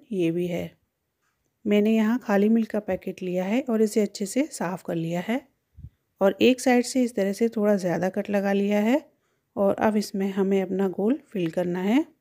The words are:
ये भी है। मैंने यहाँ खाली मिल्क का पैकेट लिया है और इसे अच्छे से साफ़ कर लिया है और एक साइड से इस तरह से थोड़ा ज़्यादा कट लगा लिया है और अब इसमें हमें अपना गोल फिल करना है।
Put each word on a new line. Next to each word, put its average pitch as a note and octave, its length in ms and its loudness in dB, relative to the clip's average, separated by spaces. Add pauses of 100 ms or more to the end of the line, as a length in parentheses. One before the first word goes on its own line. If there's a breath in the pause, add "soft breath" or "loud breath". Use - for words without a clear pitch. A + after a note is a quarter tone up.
(120)
ये F3 180 0
भी F3 160 -2
है। E3+ 300 -6 (880)
मैंने G#3 260 2
यहाँ A3+ 280 2
खाली G3+ 300 2
मिल्क A3+ 220 2
का G#3 100 -4
पैकेट F#3 420 -8
लिया F3+ 220 -2
है G#3+ 180 -2
और A3+ 200 0
इसे A3 180 0
अच्छे G3+ 260 -2
से B3+ 220 -2
साफ़ F3+ 360 -6
कर F3 100 -6
लिया E3 260 -4
है A#3 200 -4 (800)
और F#3+ 200 4
एक B3+ 200 4
साइड B3 240 4
से B3+ 180 0
इस A#3 120 -2
तरह G3 180 0
से A#3 160 0
थोड़ा G#3 280 2
ज़्यादा F3+ 320 0
कट G3 220 -6
लगा G3 220 0
लिया G3+ 280 2
है A#3+ 200 2 (560)
और G3+ 200 2
अब G#3+ 200 0
इसमें G3 360 -4
हमें G3 300 2
अपना F#3+ 280 -2
गोल G3+ 260 -2 (120)
फिल F3 220 -4
करना F3+ 320 -4
है। A#3+ 220 2 (160)